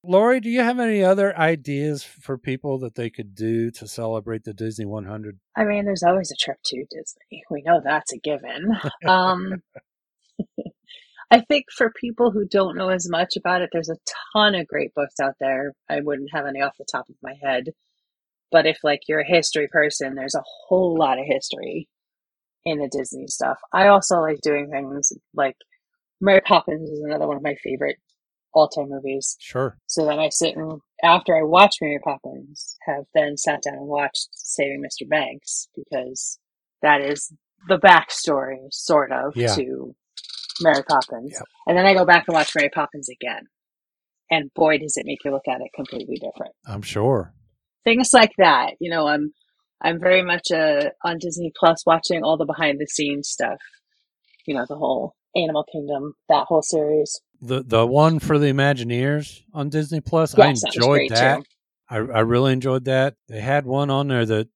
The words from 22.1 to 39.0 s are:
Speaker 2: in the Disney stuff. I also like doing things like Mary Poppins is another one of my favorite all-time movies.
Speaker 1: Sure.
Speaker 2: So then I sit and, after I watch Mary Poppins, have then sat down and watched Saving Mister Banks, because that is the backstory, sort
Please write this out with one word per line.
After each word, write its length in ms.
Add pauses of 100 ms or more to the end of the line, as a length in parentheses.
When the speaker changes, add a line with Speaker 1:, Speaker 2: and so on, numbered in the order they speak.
Speaker 2:
in 140
the 180
Disney 300
stuff. 320 (140)
I 160
also 320
like 200
doing 300
things 420 (220)
like 220 (640)
Mary 200
Poppins 500
is 140
another 220
one 100
of 60
my 200
favorite 340 (580)
all-time 340
movies. 520
Speaker 1:
Sure. 460
Speaker 2:
So 200
then 140
I 80
sit 280
and, 240 (220)
after 340
I 60
watch 380
Mary 240
Poppins, 720 (100)
have 160 (120)
then 220
sat 260
down 120
and 140
watched 440
Saving 480
Mister 280
Banks, 680
because 640 (440)
that 180
is 320 (360)
the 100
backstory, 920
sort 420